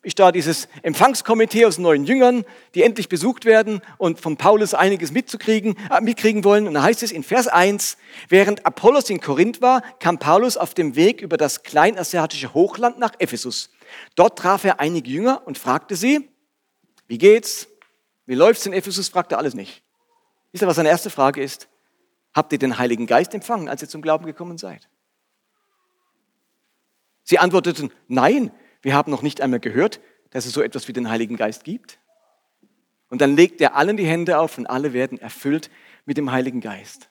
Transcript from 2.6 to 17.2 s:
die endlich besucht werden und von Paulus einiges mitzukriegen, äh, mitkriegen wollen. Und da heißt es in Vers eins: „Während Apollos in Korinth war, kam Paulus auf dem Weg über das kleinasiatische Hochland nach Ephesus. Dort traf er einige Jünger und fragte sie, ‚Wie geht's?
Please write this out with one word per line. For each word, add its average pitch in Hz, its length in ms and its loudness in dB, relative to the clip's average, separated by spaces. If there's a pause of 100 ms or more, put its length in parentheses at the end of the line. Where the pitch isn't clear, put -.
die 226 80 4
endlich 220 240 0
besucht 190 360 -2
werden 220 380 2 (160)
und 165 220 -2
von 156 160 -6
Paulus 214 360 2
einiges 170 380 0
mitzukriegen, 220 680 -2 (140)
äh, - 100 2
mitkriegen 220 440 0
wollen. 208 240 4
Und 151 60 -6
da 147 100 0
heißt 226 180 2
es 233 80 -6
in 160 140 -10
Vers 240 240 0
eins: 190 480 0 (320)
„Während 196 360 4
Apollos 233 460 2
in 175 100 -4
Korinth 170 400 -2
war, 247 220 4 (160)
kam 175 220 -2
Paulus 196 360 2
auf 160 180 -6
dem 151 200 -2
Weg 208 280 2
über 165 140 -4
das 143 280 -2
kleinasiatische 165 920 -2
Hochland 202 460 0
nach - 180 -2
Ephesus. - 520 -6 (440)
Dort - 240 4
traf 185 240 0
er 196 160 0
einige 147 320 -4
Jünger 220 340 -2
und 139 140 -14
fragte 151 380 -4
sie, 277 340 0 (800)
‚Wie 120 100 -8
geht's? 214 480 4 (600)